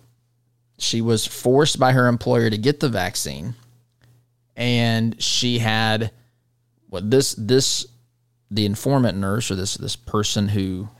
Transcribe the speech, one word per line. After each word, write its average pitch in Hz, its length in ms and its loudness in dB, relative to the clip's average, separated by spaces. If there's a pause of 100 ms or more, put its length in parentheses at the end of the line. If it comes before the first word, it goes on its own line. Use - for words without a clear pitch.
(760)
She - 220 -2
was 113 260 2
forced 139 540 2
by 131 140 4
her 123 160 4
employer 120 400 2
to 107 80 -2
get 143 240 0
the 147 80 0
vaccine, 92 640 -6 (1000)
and 117 680 0
she 120 360 0
had 110 520 0 (800)
what 95 200 -6
this, 135 260 2
this, - 520 0 (640)
the 104 140 0
informant 110 520 0
nurse, 98 320 -2
or 98 60 -2
this, 95 200 -4
this - 200 -8
person 104 540 -2
who 95 400 -4 (100)